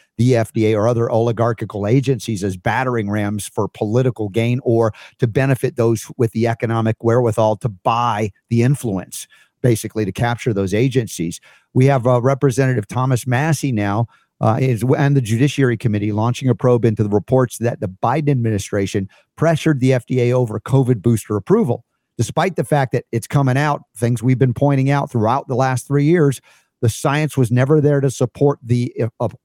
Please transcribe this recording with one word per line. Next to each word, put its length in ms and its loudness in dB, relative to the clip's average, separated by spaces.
the 180 2
F 160 -2
D 220 2
A 20 0
or 140 2
other 200 0
oligarchical 800 -2
agencies 560 0
as 140 -2
battering 520 -2
rams 380 -4
for 220 -4
political 580 -2
gain 360 -2
or 300 2
to 60 -2
benefit 520 0
those 400 0
with 160 0
the 160 0
economic 520 -2
wherewithal 540 2
to 140 -6
buy 600 -2
the 120 2
influence, 640 -2
basically 420 -2
to 80 -6
capture 420 -2
those 200 -2
agencies. 640 -2
We 120 4
have, 200 2
uh, 160 2
Representative 640 0
Thomas 380 -2
Massie 460 0
now, 360 -2
uh, 180 2
is, 240 0
and 180 2
the 60 2
Judiciary 560 0
Committee 340 -2
launching 380 -2
a 60 2
probe 280 2
into 200 2
the 60 -2
reports 500 0
that 200 -4
the 80 -4
Biden 420 -2
administration 800 -2
pressured 420 2
the 140 2
F 120 -2
D 140 -2
A 140 2
over 260 0
covid 420 2
booster 360 0
approval. 480 0
Despite 380 -2
the 100 -2
fact 260 0
that 200 -2
it's 140 -4
coming 320 0
out, 240 -2
things 260 -2
we've 160 2
been 160 2
pointing 380 2
out 180 0
throughout 380 0
the 80 -4
last 320 0
three 160 0
years, 360 2
the 80 2
science 480 -2
was 140 2
never 300 4
there 200 2
to 100 0
support 500 0
the, 400 -2
uh, 60 -2
of 260 -6